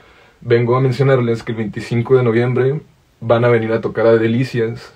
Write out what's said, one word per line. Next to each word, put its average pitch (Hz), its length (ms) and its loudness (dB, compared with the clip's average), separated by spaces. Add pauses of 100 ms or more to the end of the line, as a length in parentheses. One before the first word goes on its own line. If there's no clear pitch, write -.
(400)
vengo 120 340 0
a 131 60 0
mencionarles 127 640 0
que 120 80 -6
el 110 60 -8
veinticinco 117 580 -2
de 123 80 2
noviembre 123 560 0 (400)
van 117 240 0
a 120 40 2
venir 110 220 0
a 110 100 -2
tocar 110 280 0
a 113 80 6
Delicias 117 800 -2